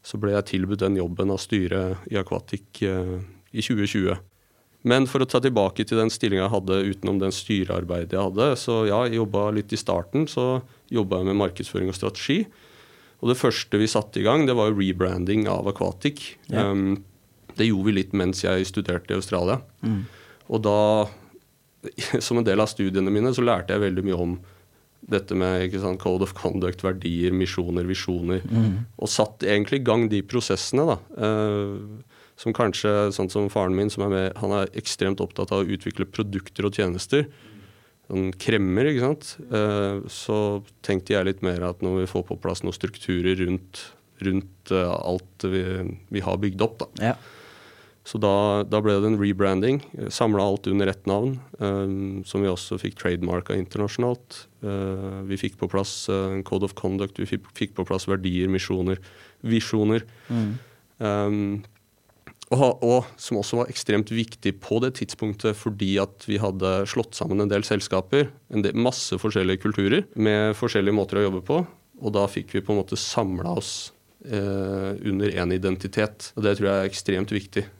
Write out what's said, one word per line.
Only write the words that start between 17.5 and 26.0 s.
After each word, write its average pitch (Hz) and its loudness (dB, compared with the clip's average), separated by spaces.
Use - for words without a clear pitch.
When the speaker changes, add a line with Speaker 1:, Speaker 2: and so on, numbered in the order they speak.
Speaker 1:
det 110 2
gjorde 98 2
vi 110 4
litt 92 -4
mens 92 0
jeg 92 2
studerte 92 -4
i 95 0
Australia. 95 0
Speaker 2:
Mm. 107 0
Speaker 1:
Og 113 0
da, 104 4
<laughs> - -6
som 117 2
en 110 2
del 98 4
av 104 -2
studiene 95 0
mine, 110 2
så 123 2
lærte 95 2
jeg 104 2
veldig 92 0
mye 90 0
om 87 0
dette 98 -2
med, 92 2
ikke 95 -4
sant, 92 -2